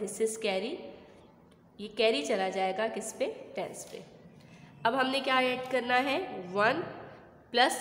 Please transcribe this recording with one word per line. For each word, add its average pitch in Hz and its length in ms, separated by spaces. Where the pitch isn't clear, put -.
this 196 220
is 220 220
carry, 208 320
ये - 80
carry 233 280
चला 190 240
जाएगा 190 380
किस - 260
पे? - 120
टेंस - 360
पे। - 120
अब 233 100
हमने 262 260
क्या 262 200
ऐड 254 300
करना 247 240
है? 277 120
वन 226 300
प्लस 254 300